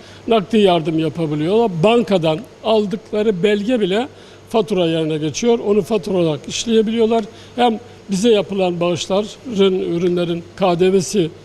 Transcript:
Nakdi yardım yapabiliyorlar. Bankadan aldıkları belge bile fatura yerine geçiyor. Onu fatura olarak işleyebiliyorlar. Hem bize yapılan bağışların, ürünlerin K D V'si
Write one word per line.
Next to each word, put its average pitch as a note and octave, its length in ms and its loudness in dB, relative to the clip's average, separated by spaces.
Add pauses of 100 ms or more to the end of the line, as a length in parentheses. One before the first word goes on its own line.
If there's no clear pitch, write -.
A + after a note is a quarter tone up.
(280)
Nakdi A3 300 2
yardım E3+ 420 2
yapabiliyorlar. D#3+ 720 -2 (120)
Bankadan G3 560 2 (240)
aldıkları G#3+ 800 -2
belge G#3 360 0
bile G#3 280 -2 (420)
fatura G3 360 0
yerine D#3+ 320 -2
geçiyor. F#3+ 420 0
Onu G#3+ 220 0
fatura G3+ 360 -2
olarak D#3+ 300 0
işleyebiliyorlar. A3 760 0 (320)
Hem A#3+ 240 0 (320)
bize G3 180 2
yapılan F#3+ 500 0
bağışların, F#3+ 1000 -2
ürünlerin F3 640 -2 (120)
K F3 240 0
D F#3 140 4
V'si F#3+ 360 0 (160)